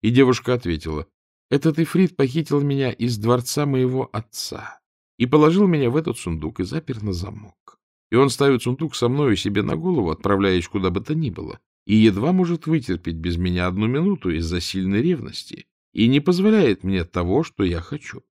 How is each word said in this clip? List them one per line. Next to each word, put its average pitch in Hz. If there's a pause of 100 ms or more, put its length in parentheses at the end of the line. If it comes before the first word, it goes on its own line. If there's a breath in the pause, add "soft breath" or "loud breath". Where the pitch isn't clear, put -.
И 110
девушка 127
ответила: 78 (420)
«Этот 151
ифрит 175
похитил 143
меня 139
из 117
дворца 123
моего 131
отца - (380)
и 120
положил 156
меня 147
в 127
этот 160
сундук 80
и 95
запер 120
на 104
замок. 92 (320)
И -
он 135
ставит 135
сундук 135
со 120
мною 135
себе 98
на -
голову, 127
отправляясь 95
куда 92
бы 90
то 156
ни 156
было, - (260)
и 107
едва 110
может 175
вытерпеть 92
без 85
меня 90
одну 98
минуту 156
из-за 82
сильной 95
ревности, - (260)
и 113
не 135
позволяет 180
мне 95
того, 90
что -
я 87
хочу. -